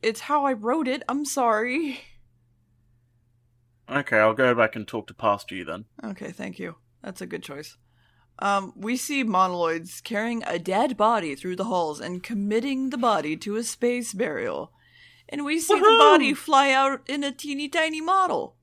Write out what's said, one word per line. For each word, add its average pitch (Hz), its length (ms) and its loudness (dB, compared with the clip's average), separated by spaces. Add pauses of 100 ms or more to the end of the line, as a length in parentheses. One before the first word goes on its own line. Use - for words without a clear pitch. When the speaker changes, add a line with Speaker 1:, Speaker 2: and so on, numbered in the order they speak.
Speaker 1:
it's 214 200 -2
how 285 240 0
I 269 80 2
wrote 240 340 -2
it. 254 200 -4
I'm 285 180 -2
sorry. 247 760 0 (1900)
Speaker 2:
Okay, 135 300 0
I'll 110 140 6
go 123 200 4
back 113 220 2
and 107 120 -8
talk 107 200 -8
to - 60 -20
past 101 380 -2
you 92 140 -8
then. 95 200 -8 (180)
Speaker 1:
Okay, 208 280 -10
thank 190 280 -12
you. 175 160 -10 (260)
That's 185 200 -12
a 180 60 -10
good 180 160 -10
choice. 143 340 -16 (600)
Um, 196 360 -2
we 226 200 -4
see 277 280 -4
monoloids 180 800 0
carrying 226 420 -4
a 170 140 -2
dead 202 360 0
body 208 400 0
through 180 200 -8
the 190 100 -4
halls 175 340 -2
and 180 240 -8
committing 233 640 -2
the 262 80 -6
body 180 400 2
to 202 200 -6
a 233 60 -4
space 240 500 -2
burial. 131 580 -4 (560)
And 285 160 -8
we 302 160 -2
see 392 180 4
the 370 80 4
Speaker 2:
Woohoo! 440 120 10
Speaker 1:
body 403 360 8
fly 277 380 4
out 269 380 2
in 285 140 -4
a 277 80 -4
teeny 285 360 -8
tiny 320 340 -2
model. 359 600 0